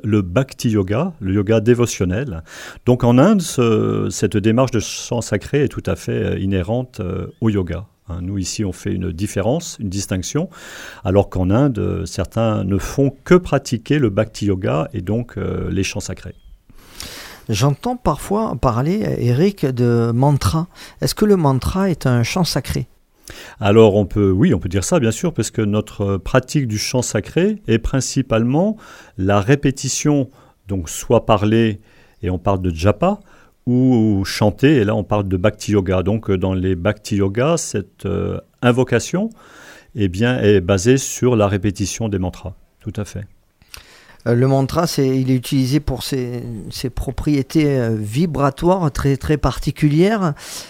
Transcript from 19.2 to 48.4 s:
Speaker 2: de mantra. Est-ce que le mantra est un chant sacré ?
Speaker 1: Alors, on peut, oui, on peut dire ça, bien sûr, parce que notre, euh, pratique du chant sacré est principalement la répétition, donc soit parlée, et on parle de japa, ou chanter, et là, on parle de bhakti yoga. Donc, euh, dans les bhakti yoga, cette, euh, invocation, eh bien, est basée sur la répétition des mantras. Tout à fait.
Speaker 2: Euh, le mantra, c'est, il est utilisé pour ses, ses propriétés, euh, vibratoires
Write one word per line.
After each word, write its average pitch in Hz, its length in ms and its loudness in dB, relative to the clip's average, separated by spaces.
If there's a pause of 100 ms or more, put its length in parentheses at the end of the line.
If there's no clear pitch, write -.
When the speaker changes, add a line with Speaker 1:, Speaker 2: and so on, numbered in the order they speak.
Speaker 2:
de 120 480 2
mantra. 143 540 2 (320)
Est-ce - 160 -2
que - 80 2
le 208 120 6
mantra 165 540 0
est - 160 -4
un 120 160 2
chant 175 220 -2
sacré ? 139 420 -4 (720)
Speaker 1:
Alors, 104 380 6
on 104 100 2
peut, 101 240 2
oui, 117 240 4
on 90 60 0
peut 95 80 -6
dire 92 160 -2
ça, 175 160 2
bien 113 100 2
sûr, 165 240 -2
parce - 160 -2
que - 120 -2
notre, 104 400 -2
euh, 98 160 0
pratique 131 500 0
du 107 100 -4
chant 123 240 -2
sacré 185 640 -2
est 113 120 4
principalement 135 1000 0 (420)
la 101 220 2
répétition, 135 920 0 (380)
donc 95 220 -6
soit - 360 0
parlée, 107 540 2 (420)
et 90 80 -2
on 92 80 -4
parle 95 240 -2
de 90 100 -2
japa, 104 460 0 (460)
ou 120 600 4
chanter, 113 520 2
et 113 80 4
là, 107 100 2
on 110 80 0
parle 101 240 0
de 95 100 0
bhakti 101 360 -2
yoga. 92 320 2
Donc, 107 260 -2
euh, 95 80 2
dans 92 160 -2
les 92 220 0
bhakti 101 400 -2
yoga, 104 400 2
cette, - 500 -8
euh, 92 320 -2 (240)
invocation, 127 680 0 (640)
eh 101 120 2
bien, 120 320 0
est 104 200 6
basée 98 380 2
sur 123 360 0
la 104 140 4
répétition 101 600 -4
des 101 120 -2
mantras. 90 340 -8 (260)
Tout 107 160 -10
à 104 80 -6
fait. 95 200 -12 (1040)
Speaker 2:
Euh, 117 60 2
le 123 120 4
mantra, 135 400 2
c'est, 135 340 0
il 131 120 0
est - 20 4
utilisé 131 460 0
pour 131 240 -4
ses, 123 400 -6 (260)
ses 120 200 -8
propriétés, 143 920 0
euh, 113 180 0
vibratoires 143 920 0